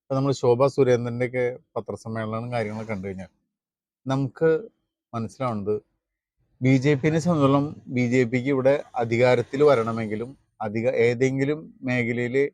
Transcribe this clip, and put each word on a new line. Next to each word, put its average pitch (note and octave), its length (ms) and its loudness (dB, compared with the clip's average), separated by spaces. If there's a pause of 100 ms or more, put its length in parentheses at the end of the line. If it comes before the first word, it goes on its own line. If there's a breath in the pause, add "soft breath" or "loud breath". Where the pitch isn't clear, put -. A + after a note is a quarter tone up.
ഇപ്പൊ - 140 -8
നമ്മള് C3+ 200 0
ശോഭാ B2 320 2
സുരേന്ദ്രന്റെ B2 600 2
ഒക്കെ B2 320 -4 (180)
പത്രസമ്മേളനങ്ങളും A2+ 760 -8
കാര്യങ്ങളൊക്കെ A2 400 -6
കണ്ടു G2 160 -8
കഴിഞ്ഞാൽ F#2+ 200 -10 (760)
നമുക്ക് C3+ 440 0 (640)
മനസ്സിലാവുന്നത് G#2+ 680 -4 (800)
ബി C3 140 4
ജെ C#3 180 2
പിനെ D#3 240 0
സംബന്ധിച്ചിടത്തോളം C#3+ 680 0
ബി B2 220 -2
ജെ B2+ 160 4
പിക്ക് B2 240 -2
ഇവിടെ C#3 360 2 (100)
അധികാരത്തിൽ A#2+ 680 2
വരണമെങ്കിലും A2+ 760 2 (220)
അധിക-, A2+ 340 -2
ഏതെങ്കിലും C3 880 0
മേഖലയില് B2 720 0